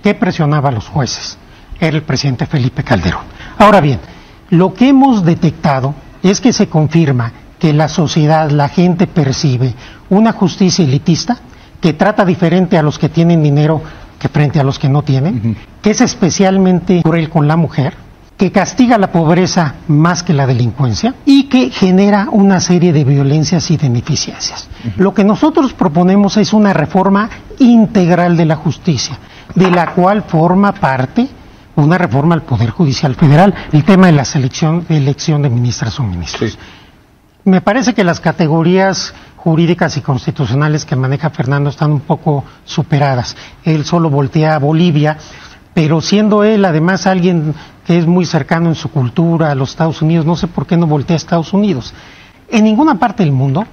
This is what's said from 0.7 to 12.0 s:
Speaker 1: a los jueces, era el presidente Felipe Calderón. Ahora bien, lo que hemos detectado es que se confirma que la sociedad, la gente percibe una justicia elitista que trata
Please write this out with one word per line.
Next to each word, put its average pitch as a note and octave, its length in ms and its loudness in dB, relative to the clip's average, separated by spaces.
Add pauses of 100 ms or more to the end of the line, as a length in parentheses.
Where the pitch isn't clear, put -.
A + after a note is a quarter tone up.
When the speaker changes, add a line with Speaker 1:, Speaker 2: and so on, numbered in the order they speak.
Speaker 1:
a - 20 -4
los G#2+ 140 -6
jueces, - 500 -6 (440)
era D#3+ 160 -2
el D#3 80 -4
presidente C3+ 420 -4
Felipe - 380 -2
Calderón. F2+ 400 -2 (340)
Ahora G3+ 220 4
bien, C#3 180 0 (520)
lo F#3 220 2
que B3 160 2
hemos C4 360 4
detectado D3 720 0 (280)
es G3 180 2
que A#3 120 2
se G#3 160 0
confirma D3 640 0 (260)
que D#3 160 2
la D3+ 140 2
sociedad, D#3 640 0
la C#3+ 180 2
gente F3 380 2
percibe C3 680 -2 (340)
una G#3+ 240 4
justicia F#3+ 520 0
elitista D3+ 540 0 (440)
que D#3+ 100 2
trata G3+ 320 0